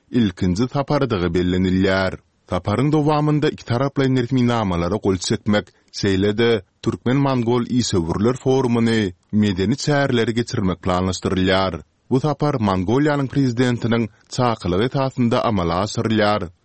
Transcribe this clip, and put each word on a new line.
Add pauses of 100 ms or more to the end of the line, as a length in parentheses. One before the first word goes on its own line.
(100)
ilkinji
saparydygy
bellenilýär. (380)
Saparyň
dowamynda
iki
taraplaryň
resmi
namalara
gol
çekmek, (260)
şeýle-de (200)
Türkmen-Mongol
iýsöwürler
forumuny (200)
medeni
çäreleri
geçirmek
planlaşdyrylýar. (300)
Bu
sapar
Mongoliýanyň
prezidentiniň (220)
çakylygy
esasynda
amala
aşyrylýar (160)